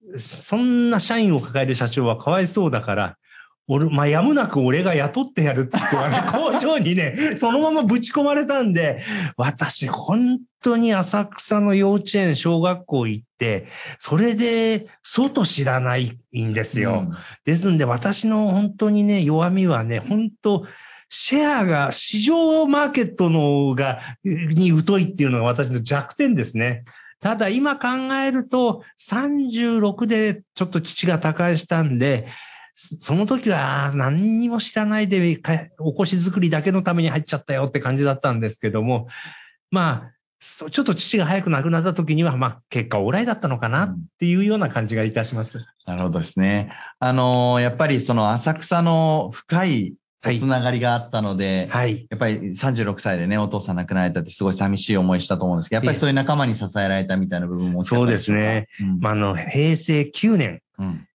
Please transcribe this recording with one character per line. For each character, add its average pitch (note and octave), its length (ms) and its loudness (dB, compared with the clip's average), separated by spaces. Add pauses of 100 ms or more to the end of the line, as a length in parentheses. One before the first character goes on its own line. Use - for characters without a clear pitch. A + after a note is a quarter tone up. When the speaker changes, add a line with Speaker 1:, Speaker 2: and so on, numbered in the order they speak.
(180)
Speaker 1:
そ - 380 -8
ん A#3+ 340 2
な A3 120 2
社 A#3 160 -2
員 G3+ 180 4
を B2+ 60 2
抱 C3+ 220 -2
え - 20 2
る C3 100 0
社 A#2+ 140 -2
長 B2+ 160 0
は A#2 120 2
か C#3+ 140 -2
わ F#3 80 2
い F#3 80 2
そ F#3 200 0
う C#3 40 2
だ B2 80 0
か G2+ 160 -4
ら、 G2 220 -4 (500)
俺、 C#3+ 220 2
ま C#3+ 140 0
あ、 D3 40 2
や D#3 140 2
む C#4 120 4
な C4 140 2
く C#3 140 0
俺 C3 220 2
が F#3 120 0
雇 D3 280 0
っ C4 100 -8
て E3 100 0
や C#3+ 100 2
る C3 80 0
っ - 40 0
て - 120 -4
言 - 80 -2
っ - 60 0
て、 D3 400 0
<laughs> - 0 -
工 C4+ 280 0
場 D4+ 200 0
に F3 160 2
ね、 G3+ 420 -2
そ A#3 140 0
の C4+ 80 2
ま D#4 120 2
ま D#4 120 0
ぶ A3+ 160 2
ち - 140 -8
込 D4 100 2
ま C#4+ 120 2
れ D4 100 0
た C#4 160 0
ん G#3+ 100 2
で、 D#3+ 300 0 (340)
私、 C#3 520 -4
本 B3 520 0 (220)
当 A#3 160 2
に A#3 160 2
浅 G3 320 0
草 G#3 340 -2
の G3+ 160 4
幼 G3 180 4
稚 G3+ 220 -2
園、 F#3 200 2
小 E3 260 2
学 F3+ 240 0
校 B2+ 220 0
行 G#2+ 140 -4
っ - 40 -20 (120)
て、 G#2+ 300 -2 (320)
そ - 160 -2
れ A3 200 4
で、 A3+ 520 0 (140)
外 C4 440 0
知 C#3+ 200 -2
ら C3 160 2
な B2 160 0
い A#2+ 220 -4 (180)
ん A2+ 160 -2
で A2 100 0
す - 160 -4
よ。 F#2+ 280 0
Speaker 2:
う E2 40 -6
ん。 E2 60 -10 (280)
Speaker 1:
で D#3 100 2
す F3+ 140 0
ん E3+ 80 4
で、 D3+ 80 2
私 A#2+ 420 -2
の G#3+ 200 2
本 G3+ 260 0
当 G#3+ 160 0
に G#3 140 4
ね、 G3+ 200 2
弱 D#3+ 260 2
み F#3+ 180 2
は B2 160 2
ね、 A2+ 160 -2
本 G#3+ 300 0 (120)
当、 G3+ 240 0 (500)
シ - 220 -2
ェ D4 220 2
ア G3 60 2
が、 C#3+ 260 2
市 - 300 -4
場 D#4+ 440 4
マ D4 200 2
ー C#4 40 -2
ケ C#4 140 0
ッ G#3 120 -4
ト F3 140 2
の C#3+ 460 2
が、 C3 240 -2 (240)
に E3+ 480 2 (120)
疎 G3 140 4
い F#3+ 140 2
っ - 40 -12
て D3+ 80 0
い C3+ 40 4
う - 20 2
の B2+ 80 0
が A2+ 60 0
私 B2 260 0
の B2 140 -2
弱 C#3+ 320 -4
点 C#4 180 2
で C3 100 0
す - 140 -6
ね。 A#2+ 280 -2 (340)
た G#3+ 160 -2
だ、 G#3 140 0
今 C#4 280 0
考 C4 380 -4
え C4+ 160 0
る B3+ 180 -2
と、 A#3+ 320 0 (160)
三 C#4 520 -2
十 A3+ 300 0
六 G#3 280 0
で G#3+ 340 0 (140)
ち - 80 -2
ょ - 20 0
っ F3 40 -8
と E3+ 120 0
父 - 240 -8
が E3+ 140 2
他 D#3 160 0
界 F3 240 2
し - 80 -12
た E3 160 2
ん C3 160 0
で、 B2+ 280 0 (480)
そ - 380 -8
の G3+ 140 2
時 A#3+ 240 0
は C#3 420 0
何 D#3+ 460 2
に A#3+ 100 0
も A#3 100 -2
知 - 160 -8
ら G#3+ 120 0
な G#3+ 140 0
い G#3 60 0
で、 F3+ 280 2
か-、 D#3+ 180 -2 (240)
お D#3+ 160 -2
こ F#3+ 120 0
し F3+ 140 0
作 F3+ 200 0
り F3 100 4
だ D3+ 140 0
け F#3+ 80 2
の F#3 100 2
た F3 140 0
め E3+ 80 2
に D#3+ 80 2
入 D#3 80 -2
っ D#3 40 -6
ち - 120 -6
ゃ - 20 -4
っ - 80 -8
た C#3+ 80 -4
よ C3+ 120 0
っ C3 60 -6
て C#3+ 80 -2
感 B2+ 160 -2
じ C#3 80 0
だ C#3 100 2
っ C3+ 60 -4
た C3+ 120 0
ん A#2 80 0
で A2 100 -2
す - 100 -12
け G#2+ 120 -2
ど A2 100 0
も、 A#2 240 -2 (640)
ま D3 400 0
あ、 - 20 -20 (280)
そ - 260 -18
う、 - 60 -12
ち - 80 0
ょ - 20 2
っ - 40 2
と E3 100 2
父 - 240 -2
が E3 80 2
早 F#3+ 160 0
く F3+ 80 0
亡 C#3 120 0
く E3+ 60 0
な E3 120 2
っ - 20 -2
た F3+ 100 0
時 D#3 220 0
に D#3+ 80 2
は、 D3+ 140 2
ま B2+ 100 0
あ、 A2+ 140 -8 (100)
結 A#2 180 -2
果 A2 100 0
オ G2 100 0
ー - 20 0
ラ F#3+ 100 0
イ A#3+ 60 0
だ A3+ 60 0
っ G#3+ 60 -6
た - 80 -4
の B2+ 120 -2
か A2+ 100 -2
な C#3+ 140 0
っ F#3 140 -4 (200)
て F3 80 -2
い F3 100 4
う F#3+ 80 2
よ G#3+ 120 2
う - 20 0
な F3+ 120 0
感 A2+ 180 -2
じ A2+ 80 -4
が A2 80 0
い A2 100 -2
た A2+ 120 0
し A#2+ 100 -8
ま A2+ 80 -4
す。 A2+ 160 -10
Speaker 2:
う - 20 -12
ん。 - 20 -14 (220)
な F2+ 100 -6
る F2+ 60 -4
ほ F#2 80 0
ど E2 80 -2
で E2 80 -2
す - 140 -6
ね。 G2+ 340 0 (240)
あ B2+ 160 0
の B2 460 2
ー、 - 20 2
や B2 80 2
っ A#2+ 60 -6
ぱ D#3+ 100 0
り C3+ 160 0
そ B2 140 -2
の G#2+ 160 2
浅 A#2+ 240 0
草 E3+ 260 -2
の D#3+ 500 2
深 F3 340 -2
い A#2 280 -2 (320)
お B2 140 0
つ C3+ 60 -2
な C3 160 2
が B2 100 0
り A#2+ 80 0
が A#2+ 140 2
あ A#2+ 40 0
っ A#2 120 -6
た A2 120 -2
の G2+ 140 -2
で、 F#2+ 340 0
Speaker 1:
は B2 160 0
い。 A#2 80 0
は G2+ 60 -4
い。 - 100 -18
Speaker 2:
や G#2+ 60 -8
っ G#2 40 -8
ぱ A#2+ 80 0
り G2+ 280 -4
三 C3+ 200 -2
十 A2+ 100 0
六 G2+ 160 -4
歳 F#2+ 160 -2
で E2+ 100 -2
ね、 G2+ 100 0
お G#2 120 0
父 G#2+ 100 -4
さ F#2+ 140 -6
ん - 20 -2
亡 F2 120 -4
く - 60 -6
な F#2 80 2
ら F2+ 60 2
れ E2+ 60 -2
た F2 80 -2
っ - 20 -6
て D#2+ 60 -10
す - 140 -6
ご F#2+ 80 2
い - 20 -2
寂 G2 240 0
し - 160 -6
い G2 40 2
思 F#2 180 2
い F2 60 0
し - 60 -8
た F#2+ 100 -2
と E2 60 -4
思 F2+ 120 0
う - 20 0
ん - 20 0
で E2 40 -4
す - 60 -10
け A2 60 -2
ど、 - 20 2
や A2+ 40 0
っ B2+ 40 -2
ぱ D#3+ 60 2
り - 60 0
そ D3+ 80 0
う C#3+ 40 2
い - 20 2
う C3+ 40 2
仲 C#3 220 0
間 C#3 80 2
に A2+ 100 0
支 G#2+ 100 -6 (120)
え G2 100 0
ら F#2+ 100 2
れ F#2+ 80 0
た F#2+ 120 -2
み F#2+ 100 0
た F2 100 -4
い F2 40 -2
な F2 60 -4
部 F2+ 100 -4
分 F2+ 140 0
も F2 80 -2
大 F2+ 40 -2
き - 60 -6
か A#2+ 140 4
っ - 20 4
た A#2+ 60 2
で G#2+ 60 2
し G2+ 140 -2
ょ - 20 4
う G#2 40 2
か？ G#2+ 60 2
Speaker 1:
そ - 20 2
う - 20 2
で A2 220 -2
す - 120 -12
ね。 G2 100 -2
Speaker 2:
う F#2 60 0
ん。 - 20 -2
Speaker 1:
ま G2+ 100 0
あ、 G#2+ 40 0
あ - 20 0
の、 G2+ 200 0
平 C#3+ 400 0
成 D3+ 300 0
九 G#3+ 320 0
年 F#2 240 -2 (160)
Speaker 2:
う F#2+ 80 -6
ん。 E2+ 300 -6